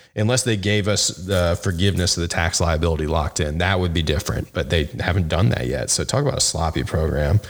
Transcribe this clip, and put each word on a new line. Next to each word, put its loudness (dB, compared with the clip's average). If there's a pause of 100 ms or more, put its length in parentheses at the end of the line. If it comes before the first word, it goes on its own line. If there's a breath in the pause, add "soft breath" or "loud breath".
(160 loud breath)
unless 2
they 0
gave 0
us 0
the 0
forgiveness 0
of -2
the -2
tax 0
liability 2
locked -2
in. -2
That 2
would 0
be 0
different, -2
but -4
they 2 (140)
haven't 0
done 2
that 0
yet. -2
So 0
talk 0
about 0
a 0
sloppy 0
program. 2 (100 loud breath)